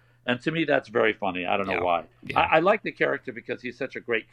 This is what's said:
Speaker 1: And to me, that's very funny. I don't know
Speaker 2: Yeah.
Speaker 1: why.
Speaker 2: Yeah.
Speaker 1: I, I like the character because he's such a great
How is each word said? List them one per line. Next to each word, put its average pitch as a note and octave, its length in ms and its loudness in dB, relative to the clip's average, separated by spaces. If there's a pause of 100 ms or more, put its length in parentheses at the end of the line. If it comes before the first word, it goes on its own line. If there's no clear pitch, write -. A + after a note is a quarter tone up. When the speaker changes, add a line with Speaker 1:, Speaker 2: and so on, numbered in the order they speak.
(260)
Speaker 1:
And B2 160 0
to D#3+ 100 -2
me, D#3+ 140 -2
that's C#3 240 0
very A2 240 4
funny. F2+ 320 -4
I G2+ 120 0
don't G2 100 -2
know F#2+ 60 -2
Speaker 2:
Yeah. - 100 -2
Speaker 1:
why. E2+ 200 2 (200)
Speaker 2:
Yeah. - 160 0
Speaker 1:
I, D#3+ 180 4
I - 20 6
like G3+ 240 2
the D#3+ 80 -6
character C#3 400 -2
because A2+ 300 -8
he's A#2+ 160 -8
such C3 180 -8
a A2+ 40 -6
great A2+ 340 -2